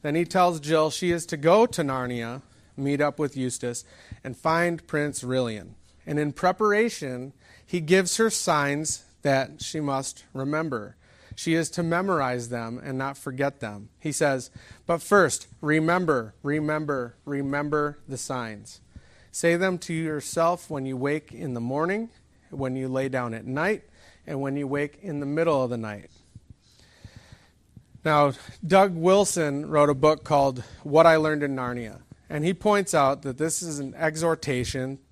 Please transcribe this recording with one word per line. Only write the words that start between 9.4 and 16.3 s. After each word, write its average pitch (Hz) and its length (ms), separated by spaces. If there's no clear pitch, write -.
she 156 200
must 135 420
remember. 135 640
She 160 200
is 165 160
to 170 120
memorize 156 680
them 117 320
and 131 160
not 135 200
forget 139 420
them. 104 300
He 151 140
says, 135 360
"But 170 160
first, - 460
remember, 156 840